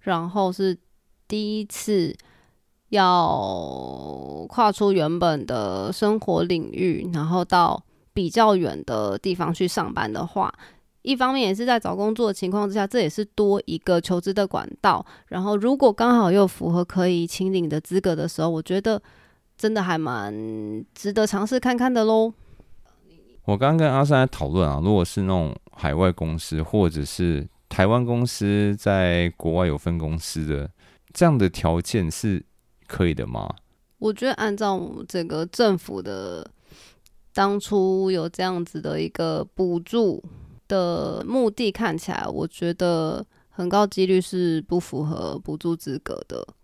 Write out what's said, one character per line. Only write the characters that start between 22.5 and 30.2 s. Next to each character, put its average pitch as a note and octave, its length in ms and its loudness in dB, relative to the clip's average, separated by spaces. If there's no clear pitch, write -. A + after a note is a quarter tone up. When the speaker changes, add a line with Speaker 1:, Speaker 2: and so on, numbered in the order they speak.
Speaker 2:
我 G#2 120 2
刚 C3+ 140 4
刚 D#3+ 40 4
跟 D#3 160 4
阿 C3+ 100 4
三 C#3+ 180 6
在 C3 80 6
讨 - 200 -4
论 E2+ 180 4
啊， C#2+ 160 0
如 F#2 80 4
果 G2 140 6
是 - 160 -4
那 F#2+ 80 0
种 F2 260 0
海 - 240 -2
外 F#2 160 4
公 E2 280 -4
司 D#2 240 -4
或 F#2 260 2
者 D#2 160 -2
是 D#2 420 -2
台 - 180 2
湾 A#2 160 4
公 A#2+ 240 0
司 G#2 480 2
在 F2+ 640 2
国 E2 160 -2
外 F2+ 140 2
有 D2+ 100 0
分 E2+ 220 -2
公 D#2+ 200 -4
司 D#2+ 280 -6